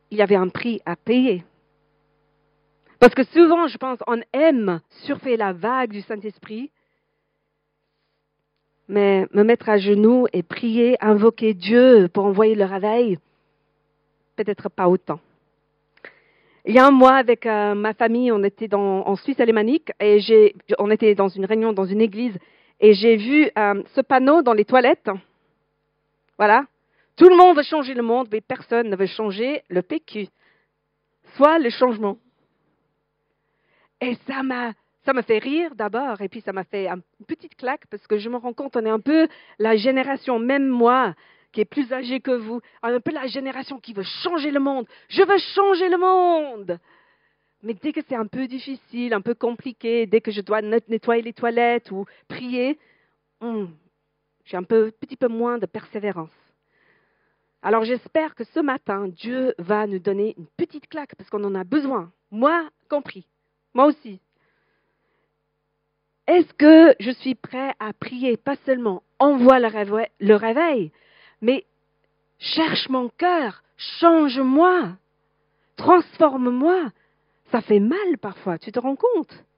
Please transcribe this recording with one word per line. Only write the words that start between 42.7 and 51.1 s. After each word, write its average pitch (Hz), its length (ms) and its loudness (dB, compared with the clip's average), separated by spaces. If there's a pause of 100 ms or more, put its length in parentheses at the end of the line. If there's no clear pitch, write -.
on 226 60 -6
est 240 60 -2
un 247 60 -2
peu 339 120 -8
la 269 140 -8
génération 262 520 -12
qui 233 140 -20
veut 196 100 -10 (220)
changer 311 260 -6
le 277 80 -2
monde. 269 280 -4 (220)
Je - 140 0
veux 381 160 2 (160)
changer 381 360 0
le 359 80 -2
monde ! 311 840 -2 (840)
Mais 214 120 -10
dès 302 180 -10
que 311 160 -8
c'est 262 80 -8
un 220 100 -6
peu 254 220 -10
difficile, 240 640 -10
un 208 80 -4
peu 233 140 -6
compliqué, 233 720 -6
dès 214 160 0
que 220 100 -10
je 202 80 -8
dois 214 220 -4
net-, 220 260 -4
nettoyer 233 340 -2